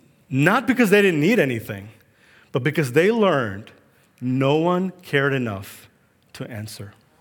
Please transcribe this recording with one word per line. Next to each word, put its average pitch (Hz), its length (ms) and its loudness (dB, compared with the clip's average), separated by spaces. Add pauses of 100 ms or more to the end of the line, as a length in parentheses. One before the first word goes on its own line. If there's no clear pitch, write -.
(300)
Not 180 360 0
because 233 240 2
they 202 120 6
didn't 180 180 2
need 202 180 2
anything, 113 520 -2 (640)
but 127 100 -2
because 143 300 -2
they 175 180 4
learned 139 600 0 (500)
no 135 340 0
one 180 360 0 (100)
cared 139 320 0
enough 107 560 -8 (440)
to - 160 -14
answer. 107 440 -14 (280)